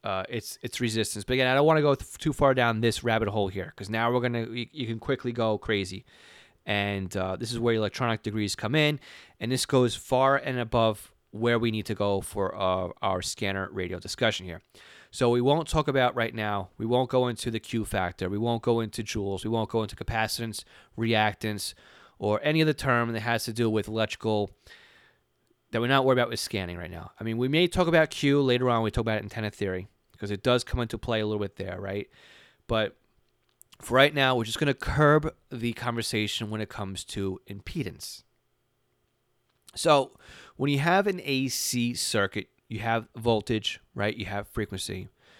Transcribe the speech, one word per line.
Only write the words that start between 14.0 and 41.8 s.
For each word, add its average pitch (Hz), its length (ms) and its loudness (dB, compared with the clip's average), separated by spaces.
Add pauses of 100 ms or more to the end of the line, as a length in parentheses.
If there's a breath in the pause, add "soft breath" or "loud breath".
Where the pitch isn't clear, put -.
here. 82 140 -10 (500 loud breath)
So 120 200 2
we 120 100 4
won't 143 280 2
talk 156 200 0
about 127 260 2
right 117 200 -2
now, 104 440 -4
we 104 80 -4
won't 123 240 2
go 127 180 2
into 120 220 -4
the 110 100 -4
Q 110 240 -2
factor, 92 440 -2
we 101 100 -2
won't 117 240 0
go 117 180 2
into 110 220 -6
joules, 98 420 -4
we 107 60 -2
won't 113 200 0
go 113 120 0
into 104 140 -8
capacitance, 113 680 -2 (320 loud breath)
reactance, 107 800 0 (440 loud breath)
or 104 240 0
any 151 200 2
other 156 120 2
term 120 380 0
that 110 80 -4
has 117 240 0
to 117 80 -6
do 113 180 2
with 107 180 0
electrical 110 600 -2 (1200 loud breath)
that 113 100 0
we're 123 160 2
not 135 80 4
worried 131 140 6
about 117 120 2
with 110 100 -6
scanning 87 380 -4
right 87 120 -8
now. 90 300 -12
I 107 40 -8
mean, 113 140 -2
we 123 100 0
may 160 200 4
talk 175 200 2
about 160 220 4
Q 143 320 2
later 127 280 2
on 117 60 4
when 113 80 2
we 107 60 2
talk 117 180 -2
about 107 140 0
antenna 104 280 -6
theory, 95 380 -4 (240)
because 101 180 -8
it 101 120 -4
does 123 220 4
come - 160 -2
into 113 180 -4
play 110 220 -2
a 107 60 0
little 107 140 -2
bit 98 160 -6
there, 92 240 -8
right? 98 280 -6 (580 loud breath)
But 110 300 -2 (840)
for - 140 -4
right 139 180 8
now, 131 220 4
we're 117 100 2
just 110 140 -6
gonna 143 160 2
curb 151 600 4 (160)
the 117 240 -2
conversation 113 760 -2
when 110 100 -4
it 107 80 -6
comes 98 360 -8 (120)
to 98 320 -2
impedance. - 760 -10 (1500)
So 143 440 4 (380 loud breath)
when 143 160 0
you 139 80 2
have 180 260 4
an 180 160 -2
A 135 260 0
C 120 460 -2